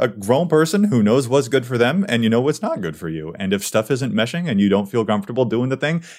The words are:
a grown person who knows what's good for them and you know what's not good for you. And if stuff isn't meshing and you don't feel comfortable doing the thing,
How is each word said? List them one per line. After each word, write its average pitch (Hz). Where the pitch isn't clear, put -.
a 127
grown 113
person 160
who 127
knows 117
what's 131
good 131
for 123
them 143
and 117
you 113
know 113
what's 147
not 277
good 82
for 85
you. 80
And 98
if 98
stuff 110
isn't 123
meshing 139
and 101
you 101
don't 101
feel 113
comfortable 107
doing 120
the 135
thing, 165